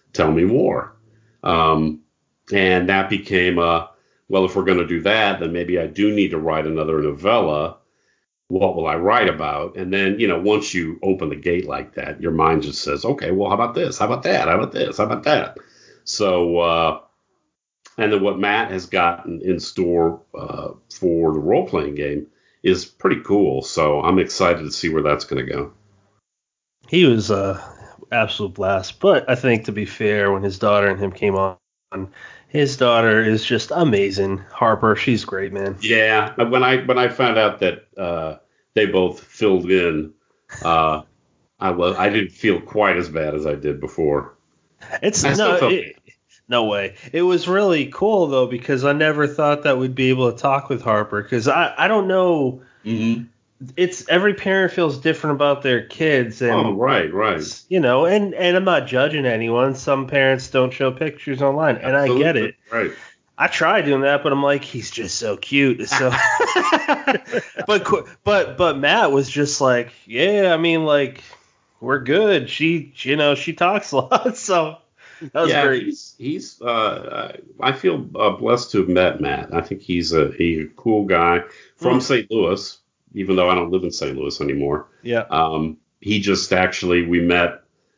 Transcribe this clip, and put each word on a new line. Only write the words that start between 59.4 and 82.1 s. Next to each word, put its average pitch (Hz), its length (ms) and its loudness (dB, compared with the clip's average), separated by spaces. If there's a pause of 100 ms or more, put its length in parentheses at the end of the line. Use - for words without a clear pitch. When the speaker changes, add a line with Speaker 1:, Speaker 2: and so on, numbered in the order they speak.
Speaker 2:
Some 135 320 -2
parents 135 420 2
don't 131 240 2
show 131 180 0
pictures 147 480 -6
online, 143 360 2
and 131 200 -2
I 143 120 2
get 143 280 2
Speaker 1:
Absolutely, 107 140 0
Speaker 2:
it. - 40 -14 (160)
Speaker 1:
right. 113 200 -2 (480)
Speaker 2:
I 156 80 2
try 185 340 2
doing 139 220 0
that, 143 200 2
but 156 100 0
I'm 139 100 0
like, 143 200 2
"He's - 280 -12
just 101 280 -8
so 104 200 -6
cute." 135 500 0
So, 127 220 2
<laughs> - 1600 -2
but 202 180 2
qu-, - 220 -2 (180)
but, 185 340 0
but 160 200 2
Matt 160 340 4
was 139 160 2
just 143 320 -2
like, 123 300 2 (160)
"Yeah, 180 460 2
I 165 60 2
mean, 165 260 2
like, 143 380 0 (580)
we're 131 200 -2
good." 151 500 2
She, 156 480 -2
you 139 180 -2
know, 147 180 2
she 151 200 -6
talks 185 380 0
a 143 60 0
lot, 233 380 0
<laughs> - 20 -16
so 160 400 -2 (420)
that 156 140 -14
was 165 160 2
Speaker 1:
Yeah, 147 160 2
Speaker 2:
great. 127 180 0
Speaker 1:
he's, - 340 -10
he's, 156 420 -10
uh, - 760 -4 (240)
I 131 120 2
feel, - 420 -2
uh, 107 160 2
blessed 117 420 -2
to 107 80 2
have 92 80 2
met 87 320 2
Matt. 71 340 -4
I 82 80 -2
think 95 180 -8
he's 85 320 -4
a, 78 200 2
he's 82 340 -2
a - 100 -12
cool 107 300 0
guy 87 360 4 (340)
from 127 220 2
Speaker 2:
Mm. 131 40 -2
Speaker 1:
Saint 120 280 -2